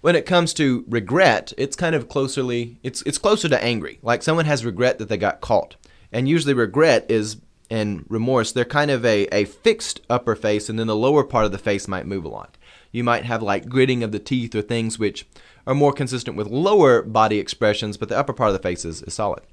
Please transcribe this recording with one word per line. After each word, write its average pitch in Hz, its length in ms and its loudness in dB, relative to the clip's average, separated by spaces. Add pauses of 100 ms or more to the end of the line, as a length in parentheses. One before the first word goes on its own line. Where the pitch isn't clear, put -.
When 170 140 4
it 151 120 0
comes 175 280 2
to 135 320 0
regret, 117 680 2
it's 143 180 -4
kind 165 200 0
of 123 120 -2
closerly, 123 760 -4
it's, 127 200 -8
it's 147 140 -4
closer 208 320 2
to 127 140 2
angry. 104 380 -4
Like 117 220 -2
someone 160 220 2
has 135 200 0
regret 117 340 0
that 107 100 -8
they 110 80 -2
got 98 240 -2
caught. - 340 0 (360)
And 127 180 -2
usually 147 240 2
regret 123 560 4
is, 107 280 0 (320)
and 107 380 -4
remorse, 113 440 0
they're 123 120 0
kind 147 280 0
of 120 120 0
a, 107 220 4 (100)
a 104 100 2
fixed - 540 -2 (100)
upper 117 260 0
face, 107 340 -2
and 110 100 -6
then 113 80 -4
the 107 80 0
lower 135 280 4
part 110 220 2
of 101 60 0
the 98 60 -8
face 101 300 -2
might 95 180 -6
move 95 180 -6
a 76 60 -10
lot. 50 280 -16 (340)
You 120 120 -4
might 120 220 2
have, 117 160 -4
like, 101 260 -2
gritting 127 360 2
of 107 100 -4
the 104 60 -4
teeth 120 360 -4
or 107 60 0
things 113 360 -4
which 107 300 -4 (380)
are 131 100 0
more 143 160 4
consistent 123 460 -6
with 104 100 -4
lower 147 540 4
body 107 380 2
expressions, 104 580 -2
but 107 100 -8
the - 100 -2
upper 143 140 -2
part 113 180 0
of 98 40 0
the 95 100 -4
face 90 220 -4
is, 80 160 -10
is - 140 -12
solid. 101 260 -4 (120)